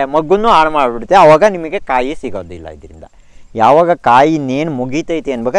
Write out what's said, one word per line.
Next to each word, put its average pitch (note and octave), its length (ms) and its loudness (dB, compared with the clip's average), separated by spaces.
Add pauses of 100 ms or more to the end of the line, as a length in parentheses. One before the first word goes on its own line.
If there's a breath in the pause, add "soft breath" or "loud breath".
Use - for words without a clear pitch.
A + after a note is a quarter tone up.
ಮಗ್ಗನ್ನು D#3+ 440 0
ಹಾಳು D#3+ 220 4
ಮಾಡಿಬಿಡುತ್ತೆ. B2 440 -2
ಅವಾಗ D#3 340 6
ನಿಮಗೆ E3+ 300 -8
ಕಾಯಿ C3 360 -4
ಸಿಗೋದಿಲ್ಲ F2+ 520 -12
ಇದರಿಂದ. D#2 360 -20 (520)
ಯಾವಾಗ C#3+ 360 4
ಕಾಯಿ C#3+ 440 2
ಇನ್ನೇನು C#3+ 360 -4
ಮುಗೀತೈತೆ C#3 600 -6
ಅನ್ವಾಗ B2 280 -4